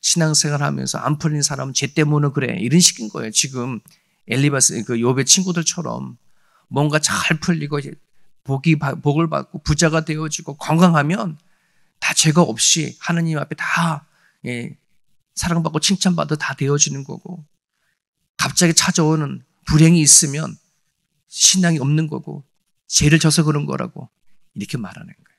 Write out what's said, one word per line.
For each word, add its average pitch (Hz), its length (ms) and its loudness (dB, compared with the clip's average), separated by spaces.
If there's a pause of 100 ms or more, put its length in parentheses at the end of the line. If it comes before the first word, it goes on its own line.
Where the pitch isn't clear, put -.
신앙생활 151 600 0
하면서 139 360 -4
안 147 200 -2
풀린 151 220 -2
사람은 135 320 -4
쟤 139 140 -2
때문에 147 480 2
그래, 123 240 -4
이런 127 220 4
식인 - 280 2
거예요. 110 220 -8
지금 127 500 -4 (460)
엘리바스, 131 580 0
그 123 120 -4
욥의 127 300 0
친구들처럼 156 920 -2 (500)
뭔가 147 300 0
잘 175 420 -2
풀리고 147 380 -2
이제 139 160 -10 (500)
복이, 135 320 2 (260)
복을 151 280 0
받고 147 320 -6
부자가 156 420 0
되어지고 156 520 -8
건강하면 165 840 2 (600)
다 - 160 -4
죄가 160 280 4
없이 139 580 0
하나님 165 380 -2
앞에 151 180 -8
다, 165 500 -2 (400)
예, 123 300 -8 (580)
사랑받고 160 460 -2
칭찬받아 170 560 0
다 139 180 -6
되어지는 139 500 0
거고, 165 400 -14 (920)
갑자기 165 380 2
찾아오는 156 680 0 (240)
불행이 160 340 6
있으면 147 560 2 (720)
신앙이 170 500 2
없는 147 280 0
거고, 151 380 -10 (420)
죄를 151 320 4
져서 156 260 4
그런 147 220 0
거라고 - 420 -8 (460)
이렇게 101 240 -8
말하는 - 340 -14
거예요. - 260 -20